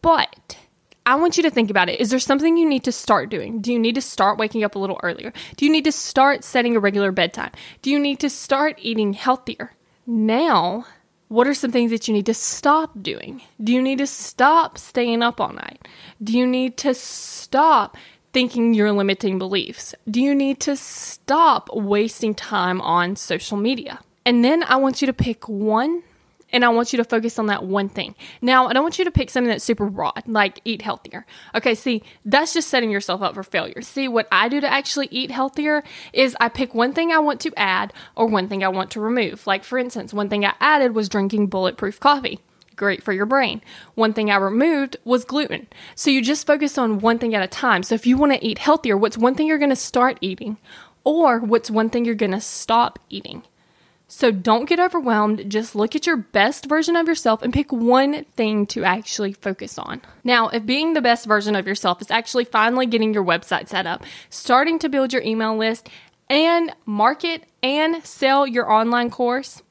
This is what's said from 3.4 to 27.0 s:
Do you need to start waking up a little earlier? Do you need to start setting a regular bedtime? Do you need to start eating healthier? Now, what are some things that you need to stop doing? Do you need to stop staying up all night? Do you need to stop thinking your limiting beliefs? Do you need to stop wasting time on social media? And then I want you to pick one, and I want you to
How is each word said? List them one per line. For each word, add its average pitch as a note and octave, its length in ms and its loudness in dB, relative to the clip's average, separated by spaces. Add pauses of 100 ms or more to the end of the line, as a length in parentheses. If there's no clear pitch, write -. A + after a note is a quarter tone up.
Do A3+ 120 -4
you A#3+ 60 0
need A3+ 160 2
to C#4 60 -2
start G#3 380 0
waking A3 260 -2
up G3+ 100 -2
a G3+ 60 -6
little F#3+ 240 -4
earlier? F3+ 280 -6 (240)
Do - 80 -2
you D4 60 6
need D#4 140 2
to D4+ 80 2
start C4+ 500 2
setting A#3+ 320 0
a A3 60 4
regular G3+ 320 2
bedtime? - 400 -2 (280)
Do C4 120 -2
you C#4+ 80 2
need C#4+ 180 -2
to D4+ 100 0
start C#4+ 540 -2
eating G#3+ 300 -2
healthier? A#3+ 580 -4 (340)
Now, A3 800 2 (440)
what A#3+ 180 4
are C#4+ 80 2
some C4 160 -2
things A#3 220 2
that A#3 160 -4
you A3 60 0
need G3+ 120 0
to A3+ 80 0
stop D4 680 0
doing? - 380 -10 (200)
Do A3 100 2
you B3+ 80 4
need C4 180 0
to C#4 100 0
stop - 720 2
staying A#3 440 -2
up A#3 180 -2
all - 120 -4
night? - 340 -16 (340)
Do A3 160 -2
you B3 80 4
need B3+ 340 0
to C#4 140 0
stop - 1040 0 (360)
thinking A#3 420 2
your G#3+ 160 4
limiting G3 480 0
beliefs? F#3+ 560 -6 (160)
Do A#3 100 0
you C#4 140 2
need C#4 280 0
to C#4+ 120 -2
stop - 1000 0
wasting G#3 600 0
time F3+ 460 -2
on F3 340 0
social - 420 -6
media? A#3 440 -4 (240)
And A#3+ 200 4
then D#4+ 200 2
I B3 100 2
want C4+ 260 0
you C#4 60 0
to C4 60 0
pick - 360 -4
one, A3+ 540 -2 (500)
and B3 120 2
I A#3+ 40 6
want A#3 240 0
you C4 60 -2
to A#3 60 2